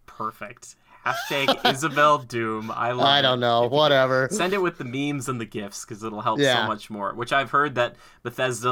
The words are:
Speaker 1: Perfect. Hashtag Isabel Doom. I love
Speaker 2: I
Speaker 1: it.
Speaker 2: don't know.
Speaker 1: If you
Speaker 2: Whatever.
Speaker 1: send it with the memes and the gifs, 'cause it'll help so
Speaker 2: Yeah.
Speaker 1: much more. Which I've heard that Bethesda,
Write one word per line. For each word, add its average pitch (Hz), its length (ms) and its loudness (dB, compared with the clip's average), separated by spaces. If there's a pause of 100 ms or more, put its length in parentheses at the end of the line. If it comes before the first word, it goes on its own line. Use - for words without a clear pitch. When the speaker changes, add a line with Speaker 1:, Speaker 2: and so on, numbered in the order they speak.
Speaker 1:
Perfect. - 680 -12 (300)
Hashtag 139 680 -2
Isabel 147 480 4
Doom. 113 520 -4
I 117 220 -2
love 123 120 0
Speaker 2:
I 139 140 6
Speaker 1:
it. - 20 4
Speaker 2:
don't 127 180 2
know. 120 260 4
Speaker 1:
If 120 60 -2
you 139 60 2
Speaker 2:
Whatever. 131 540 4
Speaker 1:
send 185 220 -2
it 202 80 0
with 175 180 -2
the 147 60 -8
memes 139 440 -6
and 127 100 -6
the 113 60 -6
gifs, 104 400 -12
'cause 104 180 -14
it'll 107 180 -8
help 117 180 0
so 143 60 4
Speaker 2:
Yeah. 120 200 2
Speaker 1:
much 107 240 -6
more. 101 240 -6
Which 120 180 -6
I've 135 200 0
heard 143 240 0
that 120 200 0 (280)
Bethesda, 123 480 -2